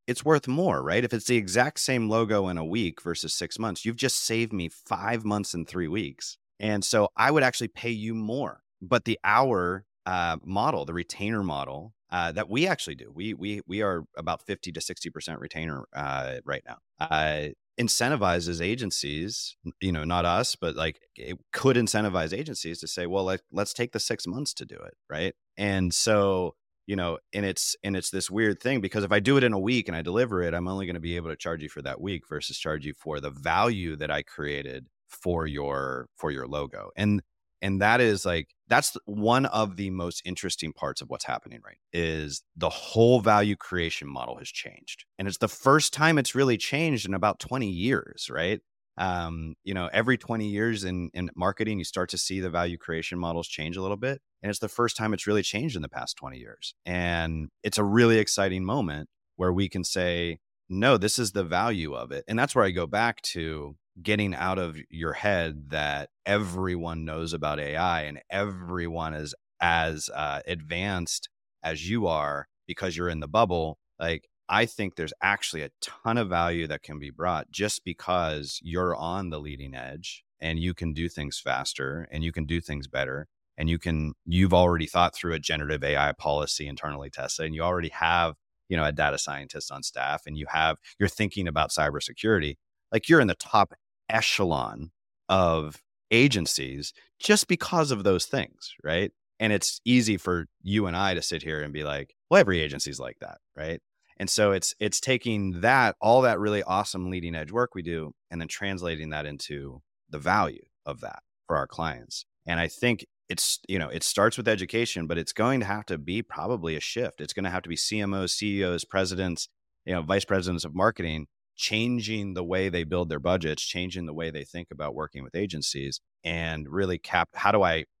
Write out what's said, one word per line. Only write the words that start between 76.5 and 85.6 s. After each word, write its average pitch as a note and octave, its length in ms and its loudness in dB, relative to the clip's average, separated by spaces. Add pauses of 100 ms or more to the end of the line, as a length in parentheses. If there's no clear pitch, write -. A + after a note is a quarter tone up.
that D2 160 -6
can D2+ 160 -14
be C#2+ 140 -12
brought D#2+ 400 -2
just - 340 -4
because D#2+ 800 -2
you're F2 320 0
on E2+ 340 -4
the D#2 100 -6
leading C#2 360 -12
edge C2 480 -12 (160)
and D#2+ 180 -2
you F2 160 0
can E2 200 -4
do D#2+ 140 -2
things C#2+ 320 -8
faster C2+ 720 -4
and D2+ 120 -4
you E2 80 -2
can D#2+ 140 -4
do E2 160 0
things C#2+ 260 -8
better. C2+ 400 -4 (320)
And D#2+ 100 0
you E2 80 2
can, D#2 360 -2 (120)
you've F2+ 300 6
already F2 320 6
thought F2 260 4
through E2+ 200 -4
a D#2+ 60 -2
generative D2+ 440 -2